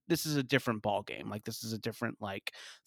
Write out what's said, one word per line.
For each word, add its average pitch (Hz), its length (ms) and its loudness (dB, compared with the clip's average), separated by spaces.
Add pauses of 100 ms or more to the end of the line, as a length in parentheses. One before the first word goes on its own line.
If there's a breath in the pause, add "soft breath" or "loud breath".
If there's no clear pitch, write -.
this - 160 4
is 156 120 2
a 139 60 6
different 120 400 4
ballgame. 104 460 -2
Like, 104 160 -6
this 117 200 -6
is 113 80 -2
a 110 60 -2
different, 113 420 -2
like, 101 320 -4 (340 loud breath)